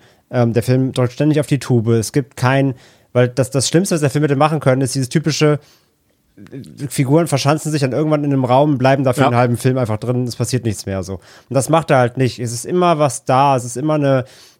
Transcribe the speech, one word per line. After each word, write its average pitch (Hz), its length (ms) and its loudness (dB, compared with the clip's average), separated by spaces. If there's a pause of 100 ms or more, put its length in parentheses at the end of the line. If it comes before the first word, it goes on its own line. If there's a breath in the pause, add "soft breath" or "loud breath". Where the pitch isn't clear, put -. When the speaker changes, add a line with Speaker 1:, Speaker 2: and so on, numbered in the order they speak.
(300 soft breath)
Speaker 1:
Ähm, 120 220 0
der 110 100 0
Film 127 300 0
drückt 123 220 -2
ständig 151 260 2
auf - 80 -2
die 139 100 0
Tube. 120 300 0
Es 113 240 0
gibt 139 240 -4
kein, 135 380 0 (380 soft breath)
weil 123 160 2
das, 123 220 -2
das 135 180 -2
Schlimmste, 180 280 0
was 151 40 -2
der 147 100 0
Film 147 120 0
hätte 143 140 2
machen 151 240 2
können, 135 220 2
ist 131 120 -2
dieses 131 140 -2
typische, 151 500 0 (1300 soft breath)
Figuren 147 380 2
verschanzen 147 460 -2
sich 151 80 -2
dann 131 100 -2
irgendwann 151 320 -2
in 143 100 -2
einem 135 120 0
Raum, 135 340 2
bleiben 135 240 2
dafür 131 200 0
Speaker 2:
Ja. 131 60 4
Speaker 1:
einen 120 80 0
halben 120 200 2
Film 127 220 0
einfach 110 200 -2
drin, 123 260 -4
es 120 120 -8
passiert 120 280 -4
nichts 107 220 -6
mehr 95 160 -4
so. 95 120 -10
Und - 400 -12
das 131 140 0
macht 156 220 0
er 139 80 4
halt 123 200 0
nicht. 127 200 -2
Es 117 140 -8
ist 123 140 -10
immer 175 340 0
was 143 240 -2
da, 135 320 2
es 123 80 -4
ist 120 120 -12
immer 151 180 -2
eine, 135 320 0 (340 loud breath)